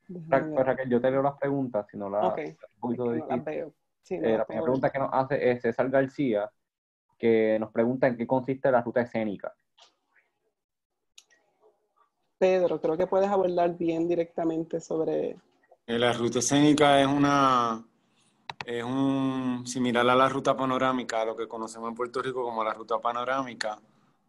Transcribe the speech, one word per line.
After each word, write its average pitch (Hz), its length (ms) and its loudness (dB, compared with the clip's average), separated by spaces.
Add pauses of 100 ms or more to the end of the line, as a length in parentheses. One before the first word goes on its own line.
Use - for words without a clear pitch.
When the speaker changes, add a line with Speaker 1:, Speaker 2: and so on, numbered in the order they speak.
Speaker 1:
Déjame 175 200 -14
Speaker 2:
Ra-, 135 180 4
Speaker 1:
ver. 156 80 -6
Speaker 2:
pues, 131 120 2
Raquel, 131 240 -2
yo 120 100 4
te 131 100 2
leo 135 120 2
las 143 160 0
preguntas, 135 520 -2
si 107 60 -14
no 101 140 -6
las, 104 220 0
Speaker 1:
Ok. - 60 -6
Speaker 2:
es 156 180 -10 (180)
un - 60 -20
poquito 120 240 -4
Speaker 1:
Es 120 80 -2
que - 80 -2
no 151 60 -8
las 165 180 -4
Speaker 2:
difícil. - 0 -
Speaker 1:
veo. 151 300 -8 (280)
Sí, 185 160 -8
no - 80 -2
Speaker 2:
Eh, 113 40 4
Speaker 1:
las 110 80 2
Speaker 2:
la 110 80 0
primera - 0 -
Speaker 1:
puedo - 100 -8
ver. 107 80 -2
Speaker 2:
pregunta 135 260 0
que 139 80 -8
nos 135 140 -2
hace 131 380 0
es 120 120 -2
César 123 280 0
García, 131 600 0 (680)
que 110 420 4
nos 107 120 -6
pregunta 120 360 2
en 120 80 0
qué 117 100 -6
consiste 131 440 0
la 120 120 4
ruta 120 200 -2
escénica. 110 520 -6 (2750)
Speaker 1:
Pedro, 180 420 2
creo 160 160 0
que 180 100 0
puedes 196 220 2
abordar 175 480 0
bien 165 320 -2
directamente 165 720 -2
sobre 156 560 -4 (500)
Speaker 3:
Eh, 117 120 -4
la 120 140 4
ruta 117 280 0
escénica 143 600 6
es 139 60 4
una 135 800 2 (840)
es 120 160 -6
un, 131 840 -2
similar 123 440 2
a 127 80 6
la 131 120 6
ruta 135 280 0
panorámica, 127 680 -2
a - 20 0
lo 113 120 -4
que 113 100 -8
conocemos 113 420 -10
en 113 60 -8
Puerto 120 260 -6
Rico 127 220 -6
como 113 220 -4
la 110 100 -2
ruta 110 260 -6
panorámica, 120 800 -6 (480)